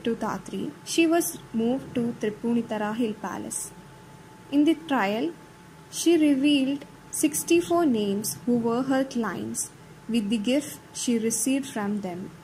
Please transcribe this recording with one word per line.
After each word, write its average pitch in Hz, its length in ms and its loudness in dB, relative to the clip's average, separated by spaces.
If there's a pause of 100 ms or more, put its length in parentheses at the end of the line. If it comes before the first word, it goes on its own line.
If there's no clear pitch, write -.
to 233 120 0
Tatri, 208 540 -6 (140)
she 330 220 4
was 339 320 2 (160)
moved 240 400 0
to 233 260 -2
Tripunithara 220 760 -2
Hill 220 200 0
Palace. - 560 -8 (840)
In 294 120 6
the 311 100 6
trial, 247 580 0 (580)
she 339 280 4
revealed 277 680 4 (260)
sixty-four 339 760 2
names 208 580 0
who 240 140 2
were 233 240 0
her 262 200 2
clients, 233 680 -4 (400)
with 220 180 0
the 233 80 0
gift 254 420 0 (140)
she 233 260 0
received 262 480 0
from 208 360 -4
them 180 280 -8 (140)